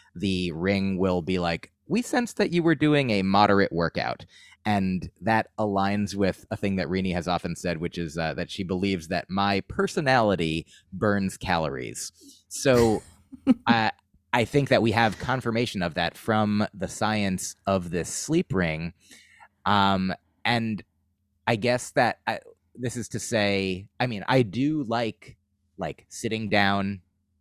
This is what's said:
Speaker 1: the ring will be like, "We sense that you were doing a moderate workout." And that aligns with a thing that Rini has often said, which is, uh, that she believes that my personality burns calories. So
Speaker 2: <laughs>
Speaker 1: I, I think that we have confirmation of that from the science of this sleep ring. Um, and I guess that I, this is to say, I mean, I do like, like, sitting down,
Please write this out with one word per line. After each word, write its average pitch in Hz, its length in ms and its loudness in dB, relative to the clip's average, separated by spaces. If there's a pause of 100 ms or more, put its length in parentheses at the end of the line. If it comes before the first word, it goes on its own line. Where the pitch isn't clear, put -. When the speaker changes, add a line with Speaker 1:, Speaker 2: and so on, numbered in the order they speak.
(140)
Speaker 1:
the 90 380 -2
ring 95 460 0
will 90 240 0
be 92 160 -2
like, 85 340 -4 (140)
"We 202 160 -2
sense 240 320 -2
that 202 180 -2
you 170 100 2
were 160 120 4
doing 143 360 2
a 101 120 2
moderate 98 500 6
workout." 80 540 -4 (380)
And 92 440 0 (120)
that 110 280 0 (120)
aligns 101 560 0
with 95 340 0
a - 60 -6
thing 98 200 -2
that 87 120 -2
Rini 92 240 0
has 87 160 -4
often 85 260 -2
said, 85 240 -4
which 82 180 -6
is, 82 220 -6
uh, 80 160 -2
that 80 160 -8
she 98 140 -8
believes 92 440 -2
that 87 220 -6
my 98 380 2
personality 107 1000 0 (260)
burns 98 440 0
calories. 69 720 -4 (380)
So 117 560 2 (300)
Speaker 2:
<laughs> - 340 0
Speaker 1:
I, 113 240 4 (400)
I 123 120 4
think 139 260 2
that 110 120 6
we 113 80 4
have 113 300 2
confirmation 120 600 -2
of 85 120 -2
that 85 220 -2
from 107 580 0
the 92 140 -6
science 104 640 -2 (120)
of 92 240 0
this 82 180 -4
sleep - 440 -2
ring. 85 400 -2 (720)
Um, 95 480 2 (320)
and 113 380 -2 (640)
I 120 80 2
guess 120 380 -2
that 120 340 2
I, 110 140 -4 (340)
this 120 220 -8
is 113 140 -8
to 107 100 -6
say, 98 640 0 (140)
I 123 80 -2
mean, 104 180 -8
I 131 160 4
do 135 460 -2
like, 113 480 -6 (420)
like, 80 300 -8
sitting 110 400 -6
down, 98 540 0 (380)